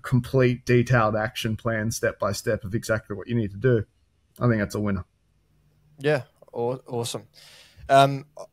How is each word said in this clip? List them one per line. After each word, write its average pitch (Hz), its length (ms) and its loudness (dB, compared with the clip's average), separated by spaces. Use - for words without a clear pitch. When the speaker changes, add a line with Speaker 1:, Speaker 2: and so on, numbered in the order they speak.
Speaker 1:
complete 123 640 0
detailed 120 500 4
action 107 400 -4
plan 113 360 -4
step 113 260 -4
by 101 140 -2
step 107 320 -4
of 95 100 -8
exactly 107 420 -4
what 95 120 -12
you 120 80 -4
need 107 160 -2
to 98 60 -14
do. 117 280 2
I 123 80 0
think 113 120 2
that's 101 140 -2
a 110 60 -4
winner. 101 260 -2
Speaker 2:
Yeah, 139 240 0
aw-, 120 360 -4
awesome. 117 400 -8
Um, 139 360 6